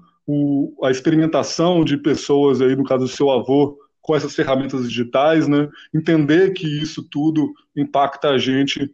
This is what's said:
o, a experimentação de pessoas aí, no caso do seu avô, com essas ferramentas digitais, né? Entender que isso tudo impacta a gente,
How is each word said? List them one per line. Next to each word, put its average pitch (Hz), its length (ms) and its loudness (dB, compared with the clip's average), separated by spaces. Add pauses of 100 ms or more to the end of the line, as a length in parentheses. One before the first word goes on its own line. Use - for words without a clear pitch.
(260)
o, 143 480 -2 (100)
a 131 60 2
experimentação 160 960 0
de 143 120 -2
pessoas 143 640 2
aí, 131 140 2
no 135 100 0
caso 131 200 0
do 127 40 -4
seu 139 220 0
avô, 139 480 0 (220)
com 156 160 -2
essas 143 180 -4
ferramentas 135 540 -2
digitais, 135 580 0
né? 147 220 0 (260)
Entender 160 580 2
que 170 140 -8
isso 147 420 -8
tudo 147 440 -2 (240)
impacta 143 540 -2
a 135 80 2
gente, 139 560 -2